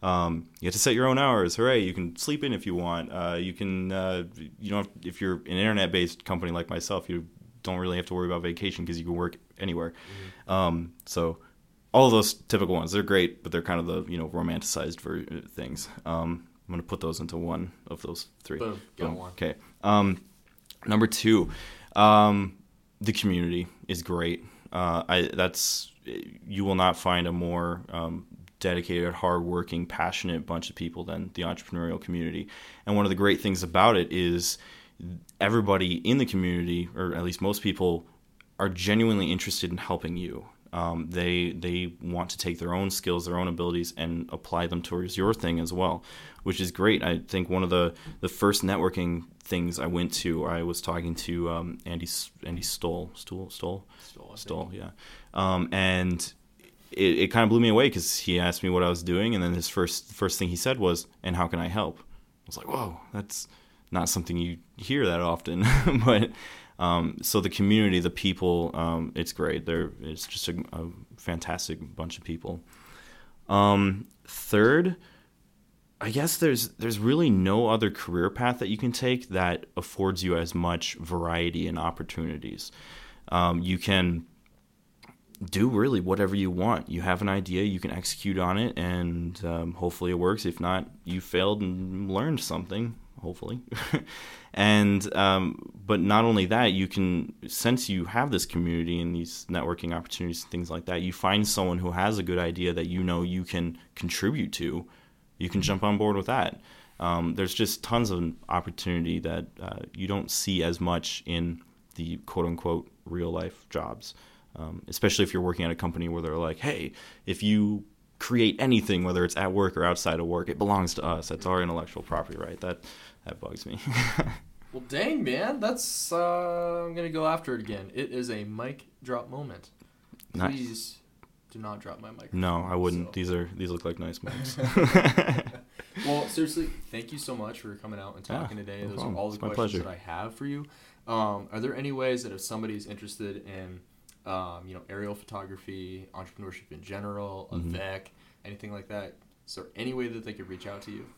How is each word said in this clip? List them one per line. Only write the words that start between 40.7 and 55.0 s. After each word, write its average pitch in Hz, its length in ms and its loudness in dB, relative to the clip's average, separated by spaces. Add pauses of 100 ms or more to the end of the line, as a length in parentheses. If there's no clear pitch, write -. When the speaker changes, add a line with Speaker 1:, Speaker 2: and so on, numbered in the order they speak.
Speaker 1:
Um, 85 360 -4
they, 87 420 0
they 87 500 -4
want 87 300 -4
to - 60 -10
take 85 220 -4
their 87 140 -4
own 98 160 0
skills, 87 360 -2
their 87 120 -2
own 90 100 0
abilities, 87 480 -2
and 85 380 -4
apply 85 340 -2
them 87 140 -2
towards 87 340 -4
your 98 180 2
thing 85 260 -2
as 85 120 -4
well, 90 320 0 (400)
which 92 160 -2
is 90 120 -2
great. 101 320 4
I 85 160 2
think 92 300 -4
one 92 140 2
of 90 60 0
the, 87 240 4 (260)
the 95 80 -2
first 101 360 4
networking 90 600 0 (160)
things 87 400 -2
I 80 80 -2
went 87 280 0
to, 82 300 0
I 85 180 -2
was 85 180 -4
talking 85 340 -2
to, 85 340 -4
um, 85 360 -4
Andy 85 200 -6
S-, - 260 -6 (140)
Andy 85 180 -6
Stoll, 87 500 -4
Stoll, 92 360 -12
Stoll, 92 360 -8 (160)
Speaker 2:
Stoll, - 320 -20
I - 20 -18
Speaker 1:
Stoll, - 340 -8
Speaker 2:
think. 95 120 -12
Speaker 1:
yeah. 90 80 -10 (440)